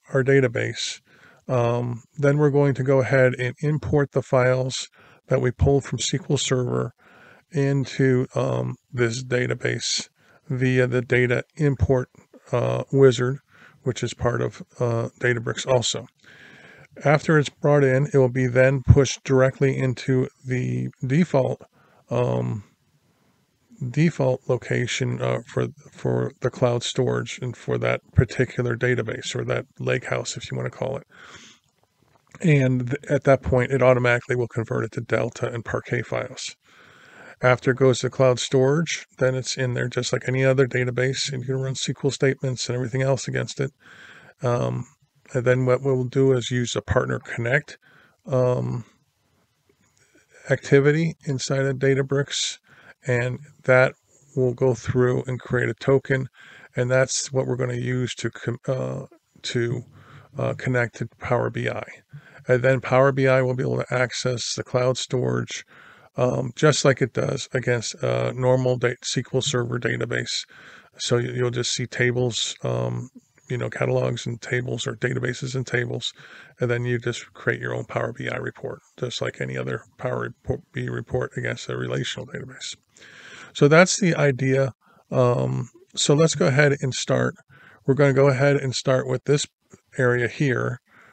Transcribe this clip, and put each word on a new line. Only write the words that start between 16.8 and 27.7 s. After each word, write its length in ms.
After 340
it's 120
brought 340
in, 300
it 40
will 120
be 180
then 340
pushed 420
directly 540
into 500
the 440
default, 560
um, 540
default 580
location, 720
uh, 240
for, 220
for 480
the 100
cloud 340
storage 580
and 140
for 220